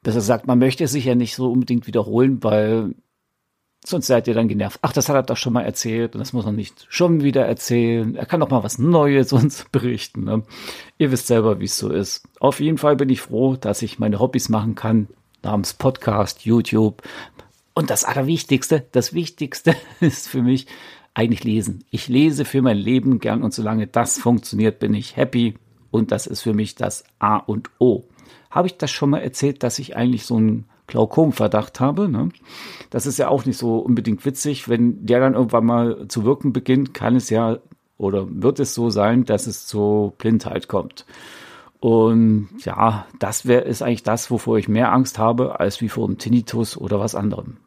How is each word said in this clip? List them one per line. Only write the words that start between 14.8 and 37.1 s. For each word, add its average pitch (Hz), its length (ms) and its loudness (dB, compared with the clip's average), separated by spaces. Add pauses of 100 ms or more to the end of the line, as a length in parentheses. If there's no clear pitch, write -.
namens - 320 -4
Podcast, 107 720 -2
YouTube. 110 580 2 (720)
Und 151 160 -2
das - 140 -2
Allerwichtigste, 139 840 0
das - 220 0
Wichtigste 160 600 -2 (120)
<laughs> - 120 -20
ist - 280 0
für 131 140 -4
mich 131 240 2 (520)
eigentlich 117 280 0
Lesen. 107 460 -4
Ich - 180 -8
lese 143 340 2
für 139 180 0
mein 123 160 4
Leben 123 420 2
gern 117 220 -2
und 113 120 -2
solange 110 340 -2
das - 320 0
funktioniert, 110 600 0
bin 107 140 0
ich - 220 -6
happy 120 400 0 (340)
und 110 220 0
das 107 160 -4
ist - 140 -10
für 110 120 -2
mich 107 220 -2
das - 300 -6 (140)
A 104 180 2
und - 320 -6 (100)
O. 117 240 4 (480)
Habe 180 160 0
ich 180 100 -8
das 139 140 -4
schon 143 200 0
mal 147 80 2
erzählt, 139 440 -4
dass 120 160 -4
ich - 160 -12
eigentlich 120 300 0
so 120 100 -2
einen 110 300 2 (220)
Glaukomverdacht 110 920 2
habe, 151 300 0
ne? 135 200 0 (600)
Das - 160 -4
ist 143 120 -4
ja 139 120 2
auch 131 160 2
nicht 123 120 -2
so 113 220 0
unbedingt 113 460 0
witzig. 143 420 -4
Wenn 117 380 2
der 120 160 4
dann 131 140 2
irgendwann 117 300 2
mal 117 440 0
zu 107 160 -2
wirken 135 260 2
beginnt, 131 420 0
kann 117 220 0